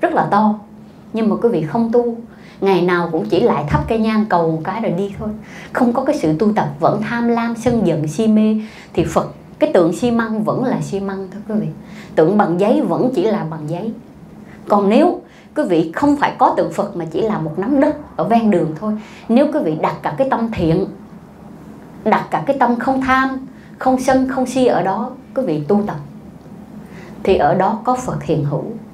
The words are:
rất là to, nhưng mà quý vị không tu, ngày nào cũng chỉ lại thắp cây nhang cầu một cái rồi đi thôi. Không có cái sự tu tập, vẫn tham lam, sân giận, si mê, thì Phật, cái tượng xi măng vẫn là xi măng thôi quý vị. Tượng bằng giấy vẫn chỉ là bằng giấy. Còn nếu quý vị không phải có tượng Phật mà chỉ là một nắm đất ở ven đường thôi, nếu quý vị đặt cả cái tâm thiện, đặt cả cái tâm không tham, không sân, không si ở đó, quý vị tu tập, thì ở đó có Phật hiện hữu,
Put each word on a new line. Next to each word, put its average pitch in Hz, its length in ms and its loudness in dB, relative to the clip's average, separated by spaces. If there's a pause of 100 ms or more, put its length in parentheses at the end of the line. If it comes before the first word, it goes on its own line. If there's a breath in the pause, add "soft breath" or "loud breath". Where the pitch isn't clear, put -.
rất - 120 2
là 202 180 2
to, 214 280 2 (540 loud breath)
nhưng 220 160 0
mà 180 120 2
quý 233 80 4
vị 175 120 0
không 226 300 -2
tu, 240 240 2 (460 loud breath)
ngày 196 200 4
nào 175 300 0
cũng 160 140 -2
chỉ 185 160 2
lại 156 260 2
thắp 196 200 2
cây 226 120 0
nhang 220 300 0
cầu 170 220 2
một 160 120 -4
cái 196 180 -6
rồi 202 100 -2
đi 196 280 -4
thôi. 214 100 -6 (440 loud breath)
Không 240 200 2
có 262 100 0
cái 294 140 0
sự 156 220 2
tu 208 160 2
tập, 160 120 0 (120)
vẫn 185 220 2
tham 233 260 -2
lam, 233 280 0
sân 233 320 2
giận, 151 200 0
si 220 200 0
mê, 214 280 4 (380 loud breath)
thì 170 100 2
Phật, - 240 0 (320)
cái 302 140 2
tượng 180 220 4
xi 240 160 0
măng 220 320 0
vẫn - 220 0
là - 160 0
xi 196 180 -4
măng 196 320 -6
thôi 202 180 -14
quý 214 120 -2
vị. 160 60 -4 (480 loud breath)
Tượng 170 220 4
bằng 175 220 2
giấy 247 220 4
vẫn 185 340 0
chỉ 175 80 2
là 190 260 0
bằng 151 200 -8
giấy. 190 220 -4 (760 loud breath)
Còn 202 220 4
nếu 294 320 4 (340 loud breath)
quý 202 80 0
vị 165 320 2
không 285 200 2
phải - 220 0
có - 200 4
tượng 175 140 0
Phật 208 240 -4
mà 170 160 -6
chỉ 185 100 -2
là 208 180 0
một 156 200 -4
nắm 262 200 0
đất 302 160 2 (200)
ở 160 80 -2
ven 226 280 4
đường 156 280 0
thôi, 214 140 -4 (360 loud breath)
nếu 262 240 6
quý 311 100 0
vị 156 180 -2
đặt 175 200 0
cả 151 160 -4
cái 262 120 0
tâm 226 220 -2
thiện, 175 340 0 (1200)
đặt 196 280 2
cả 156 140 -2
cái 277 140 0
tâm 240 160 4
không 262 260 0
tham, 262 460 0 (300 loud breath)
không 262 220 2
sân, 262 280 2
không 262 180 -2
si 254 200 2
ở 196 180 4
đó, 202 280 -4 (240)
quý 262 100 0
vị 151 220 -2
tu 208 200 4
tập, 160 100 -8 (1300 loud breath)
thì 190 140 4
ở 151 180 4
đó 202 280 0
có 254 120 0
Phật 160 280 -6
hiện 143 220 0
hữu, - 180 -2 (300)